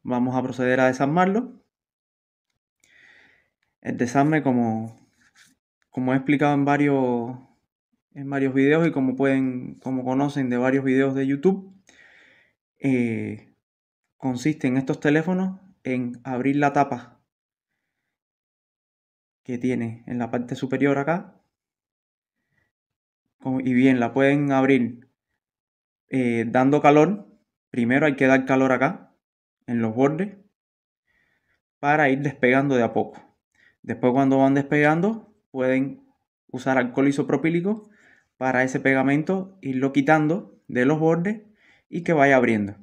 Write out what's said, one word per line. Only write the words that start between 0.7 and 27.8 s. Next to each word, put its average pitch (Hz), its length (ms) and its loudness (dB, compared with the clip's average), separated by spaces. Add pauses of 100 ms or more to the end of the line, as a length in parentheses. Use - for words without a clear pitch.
a 131 80 4
desarmarlo. 175 760 -2 (2250)
El 123 160 -8
desarme, 143 460 0
como, 113 640 -4 (840)
como 127 240 -2
he 135 40 2
explicado 147 380 0
en 139 100 0
varios, 131 720 0 (760)
en 139 160 -12
varios 135 240 -2
videos 147 340 4
y 151 40 0
como 131 240 -2
pueden, 135 600 -2
como 131 280 -8
conocen 135 460 -2
de 123 80 -2
varios 131 260 0
videos 135 320 0
de 135 120 -2
YouTube, 185 460 -2 (1040)
eh, 113 760 -4 (640)
consiste 135 500 -4
en 127 100 0
estos 139 220 -4
teléfonos 180 640 -2 (220)
en 123 400 -6
abrir 131 340 -2
la 143 160 2
tapa 139 480 -2 (2250)
que 123 140 -8
tiene 120 500 -4
en 123 100 -6
la 117 140 -6
parte 123 240 -6
superior 135 420 0
acá. 160 440 -6 (2000)
Como, 131 200 -4
y 127 160 -2
bien, 127 240 4
la 117 120 0
pueden 139 400 2
abrir, 131 560 0 (1000)
eh, 120 380 0
dando 131 340 4
calor. 151 460 4 (420)
Primero 127 380 0